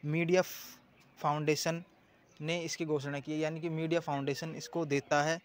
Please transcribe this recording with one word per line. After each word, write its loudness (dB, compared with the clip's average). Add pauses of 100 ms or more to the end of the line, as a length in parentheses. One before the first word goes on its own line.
मीडिया 4
फाउंडेशन -2 (580)
ने -2
इसकी -4
घोषणा -2
की -8
है, -2
यानी -2
कि -4
मीडिया 0
फाउंडेशन -2
इसको -4
देता 2
है। 0